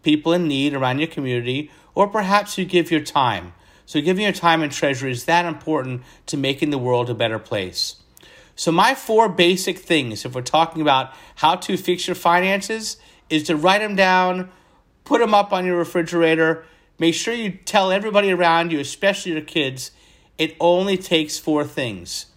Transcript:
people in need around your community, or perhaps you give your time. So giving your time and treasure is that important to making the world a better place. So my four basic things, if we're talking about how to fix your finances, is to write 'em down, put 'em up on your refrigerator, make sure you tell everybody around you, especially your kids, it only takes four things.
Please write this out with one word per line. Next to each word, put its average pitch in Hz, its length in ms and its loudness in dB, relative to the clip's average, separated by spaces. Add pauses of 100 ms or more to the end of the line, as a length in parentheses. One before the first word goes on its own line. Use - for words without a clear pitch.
people 151 300 2
in 180 140 0
need 143 280 0
around 131 240 0
your 160 80 -2
community, 131 640 -4 (240)
or 202 120 4
perhaps 202 500 0
you 185 80 -2
give 170 260 0
your 151 100 2
time. 101 520 -2 (340)
So 151 140 -2
giving 185 220 0
your 202 100 0
time 165 280 2
and 147 100 -2
treasure 135 360 -2
is 123 180 -6
that 170 200 2
important 135 580 -4 (240)
to 156 100 -4
making 139 320 -2
the 143 80 -2
world 123 320 0
a 117 60 -4
better 110 240 -2
place. - 560 -8 (600)
So - 160 -2
my 208 220 4
four 226 360 2
basic 180 500 0
things, 131 460 -2
if 123 100 -10
we're 127 60 -4
talking 160 400 0
about 131 300 2 (260)
how 165 180 4
to 185 200 -4
fix 180 320 -4
your 180 80 -4
finances, 196 840 0 (340)
is 151 120 0
to 160 120 0
write 185 260 4
'em 208 140 -4
down, 185 540 2 (560)
put 240 160 2
'em 220 120 2
up 202 180 4
on 185 140 -2
your 180 120 0
refrigerator, 165 880 2 (320)
make 165 160 2
sure 226 200 -4
you 226 180 -4 (140)
tell 190 260 2
everybody 202 400 0
around 170 400 2
you, 151 80 -2
especially 190 540 -2
your 156 80 -4
kids, 135 500 -6 (460)
it 160 220 -2
only 180 380 2
takes 160 400 -2
four 151 260 -2
things. 110 720 -8